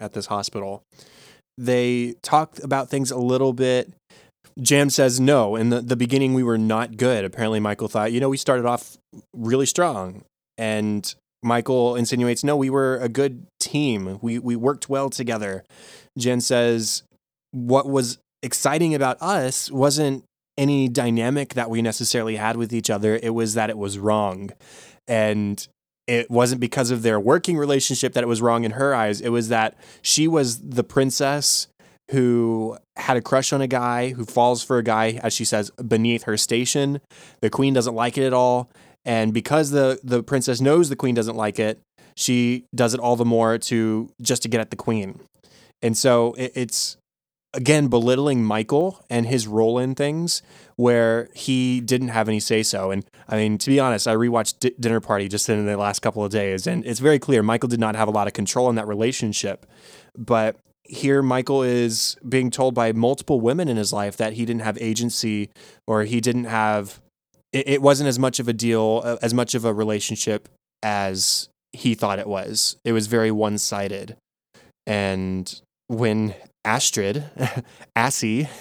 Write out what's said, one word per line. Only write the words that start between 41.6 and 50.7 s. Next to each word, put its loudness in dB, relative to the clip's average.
she 0
does 2
it -2
all 4
the 2
more 4
to, -2
just -2
to -6
get 0
at -6
the -10
queen. -4
And 0
so 4
it, -8
it's, -4
again, 2
belittling 2
Michael 0
and 0
his -2
role 2
in -4
things -2